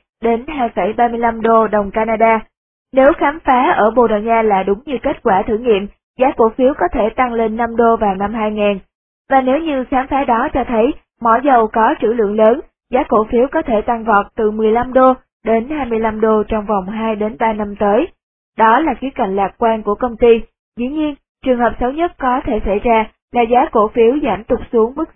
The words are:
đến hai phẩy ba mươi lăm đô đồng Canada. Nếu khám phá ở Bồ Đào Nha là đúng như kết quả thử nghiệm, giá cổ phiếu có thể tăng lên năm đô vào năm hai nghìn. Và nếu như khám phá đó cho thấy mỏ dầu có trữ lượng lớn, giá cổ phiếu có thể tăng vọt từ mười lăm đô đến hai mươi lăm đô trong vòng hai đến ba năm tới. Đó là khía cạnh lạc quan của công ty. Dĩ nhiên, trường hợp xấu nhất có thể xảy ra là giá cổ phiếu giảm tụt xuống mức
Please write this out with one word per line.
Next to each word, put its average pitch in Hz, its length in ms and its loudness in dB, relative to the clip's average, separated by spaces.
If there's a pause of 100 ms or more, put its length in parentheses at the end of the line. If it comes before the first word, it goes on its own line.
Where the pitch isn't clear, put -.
(220)
đến 233 260 -2
hai 277 220 -4
phẩy 208 240 -2
ba 240 140 2
mươi 233 120 -4
lăm 233 220 -2
đô 226 260 4
đồng 202 240 -2
Canada. 220 480 2 (540)
Nếu 269 240 6
khám 311 220 -2
phá 262 320 2
ở 214 200 2
Bồ 226 160 4
Đào 214 120 0
Nha 226 220 0
là 202 220 2
đúng 202 220 -2
như 269 180 -6
kết 294 200 -4
quả 196 180 2
thử 208 160 -2
nghiệm, 214 300 0 (320)
giá 262 180 2
cổ 226 120 4
phiếu 262 280 2
có 349 140 0
thể 226 180 0
tăng 240 240 -2
lên 226 240 -2
năm 233 180 -4
đô 233 220 2
vào 208 180 -2
năm 208 180 -6
hai 214 180 -4
nghìn. 208 280 -2 (500)
Và 269 120 4
nếu 262 180 0
như 294 240 -4
khám 262 240 -2
phá 277 160 -2
đó 247 300 0
cho 262 100 -2
thấy 240 300 0 (280)
mỏ 233 220 2
dầu 240 240 4
có 226 340 0
trữ 240 60 0
lượng 214 280 -2
lớn, 220 240 4 (320)
giá 254 120 0
cổ 220 280 0
phiếu 254 200 2
có 320 100 -2
thể 233 200 -2
tăng 233 220 -4
vọt 202 220 2 (100)
từ 214 160 0
mười 214 200 0
lăm 247 220 -2
đô 262 200 4 (320)
đến 226 240 0
hai 302 160 -4
mươi 233 140 -4
lăm 220 220 -4
đô 220 220 0
trong 214 220 -6
vòng 196 240 -4
hai 220 260 -4
đến 214 240 -6
ba 226 140 0
năm 208 220 -8
tới. 214 320 0 (500)
Đó 226 220 4
là 311 140 0
khía 254 160 -8
cạnh 196 260 -4
lạc 196 220 -2
quan 226 260 0
của 208 120 -2
công 233 220 -6
ty. 233 240 6 (360)
Dĩ 240 100 -4
nhiên, 302 280 -4 (300)
trường 247 140 0
hợp 233 200 0
xấu 247 120 -2
nhất 339 260 -2
có 254 280 -2
thể 220 200 -2
xảy 208 140 -2
ra 220 320 0 (220)
là 240 80 2
giá 240 300 2
cổ 214 160 2
phiếu 233 260 2 (100)
giảm 214 200 -2
tụt 233 160 -2 (120)
xuống 233 240 0
mức 320 200 -6